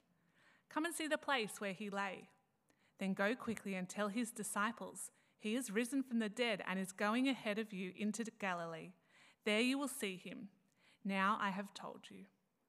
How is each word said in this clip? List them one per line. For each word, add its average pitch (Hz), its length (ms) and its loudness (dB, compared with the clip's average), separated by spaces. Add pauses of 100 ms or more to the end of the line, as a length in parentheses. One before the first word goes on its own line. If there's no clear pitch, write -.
(680)
Come 311 160 0
and 339 80 0
see 320 140 0
the 302 100 2
place 254 420 0
where 196 140 -2
he 208 160 -6
lay. 196 400 -4 (680)
Then 190 140 2
go 202 220 4
quickly 202 400 -4
and 185 140 -4
tell 208 200 0
his 226 220 0
disciples, 202 800 -4 (260)
'He 214 180 0
is 247 160 -2
risen 247 320 2
from 240 160 0
the 214 100 2
dead 226 360 0
and 185 140 0
is 185 140 -2
going 233 340 4
ahead 226 320 0
of 220 140 -4
you 185 220 -4
into 208 280 0
Galilee. 175 720 -4 (500)
There 214 180 4
you 254 160 4
will 277 100 0
see 196 300 -4
him. 185 320 -10 (540)
Now 196 360 4
I 202 100 2
have 196 240 -4
told - 380 -12
you.'" 95 160 -16 (420)